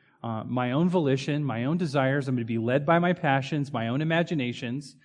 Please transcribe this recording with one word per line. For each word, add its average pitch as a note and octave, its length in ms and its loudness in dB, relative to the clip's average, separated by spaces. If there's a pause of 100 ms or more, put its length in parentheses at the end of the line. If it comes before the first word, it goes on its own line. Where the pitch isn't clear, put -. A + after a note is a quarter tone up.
(220)
uh, A2+ 220 -4
my B2 280 0
own D#3+ 140 4
volition, D3 560 2
my A#2+ 220 -2
own D#3+ 140 0
desires. C#3 500 0
I'm C3 60 0
gonna A#2+ 100 -2
be A2+ 140 -2
led B2 260 0
by E3 140 4
my F3 160 2
passions, C#3+ 580 0
my A2+ 160 -2
own C3 140 0
imaginations. C#3+ 1040 -2